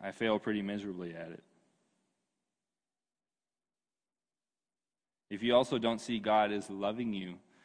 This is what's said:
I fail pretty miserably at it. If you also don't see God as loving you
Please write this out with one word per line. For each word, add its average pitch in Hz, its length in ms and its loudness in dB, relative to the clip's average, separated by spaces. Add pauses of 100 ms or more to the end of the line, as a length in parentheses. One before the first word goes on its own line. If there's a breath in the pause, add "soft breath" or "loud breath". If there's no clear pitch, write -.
I 98 80 -6
fail 110 260 2
pretty 104 240 -2
miserably 98 540 -6
at 82 160 -10
it. - 120 -16 (3750)
If 104 140 -8
you 120 120 6
also 127 220 6
don't 117 220 2
see 117 200 -2
God 107 320 4
as 101 180 -4
loving 104 440 -2
you 92 260 -6 (260 soft breath)